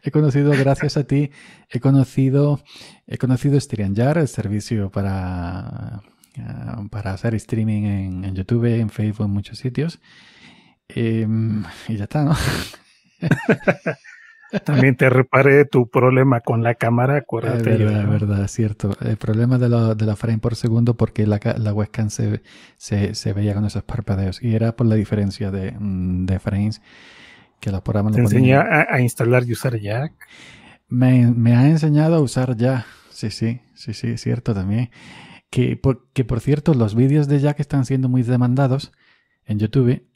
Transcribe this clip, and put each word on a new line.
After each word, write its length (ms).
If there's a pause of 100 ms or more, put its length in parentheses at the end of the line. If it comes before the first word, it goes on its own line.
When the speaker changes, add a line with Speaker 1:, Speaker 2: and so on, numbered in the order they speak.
Speaker 1:
He 80
conocido 400
gracias 480
a 60
ti, 260 (400)
he 100
conocido, 800 (460)
he 100
conocido 420
StreamYard, 600
el 100
servicio 600
para, 1120 (360)
ah, 520
para 240
hacer 200
streaming 500
en, 420
en 80
YouTube, 320
en 240
Facebook, 360
en 60
muchos 260
sitios. 420 (880)
Em, 760 (240)
y 80
ya 80
está, 200
¿no? 120 (840)
<laughs> 1400
Speaker 2:
También 320
te 140
reparé 540
tu 240
problema 520
con 220
la 120
cámara, 420
acuérdate, 560
Speaker 1:
Es 60
verdad, 0
Speaker 2:
yo, 120 (160)
¿no? 80
Speaker 1:
es 60
verdad, 240
es 60
cierto. 500
El 160
problema 420
de 120
la, 240
de 120
la 100
frame 220
por 180
segundo, 400
porque 300
la 120
ca-, 200
la 140
webcam 380
se, 320 (340)
se, 380
se 180
veía 220
con 100
esos 180
parpadeos, 600
y 120
era 220
por 100
la 80
diferencia 560
de, 220
mm, 540
de 120
frames, 440 (800)
que 120
los 100
programas 300
Speaker 2:
¿Te 80
Speaker 1:
lo 80
Speaker 2:
enseñé 280
Speaker 1:
ponían. 160
Speaker 2:
a, 160
a 120
instalar 440
y 60
usar 300
Jack? 320 (720)
Speaker 1:
Me, 400
me 300
ha 120
enseñado 460
a 60
usar 360
Jack, 300 (240)
sí, 200
sí, 300 (140)
sí, 200
sí, 160
es 100
cierto 340
también. 360 (600)
Que 260
por, 360
que 120
por 140
cierto, 340
los 220
vídeos 320
de 140
Jack 180
están 260
siendo 240
muy 140
demandados 720 (520)
en 140
YouTube. 580